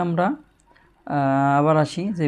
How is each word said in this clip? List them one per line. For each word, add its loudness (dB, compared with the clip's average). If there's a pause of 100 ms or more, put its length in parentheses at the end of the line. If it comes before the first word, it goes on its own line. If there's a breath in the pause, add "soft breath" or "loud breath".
আমরা, 0
আহ, -2
আবার 2
আসি -6 (160)
যে 0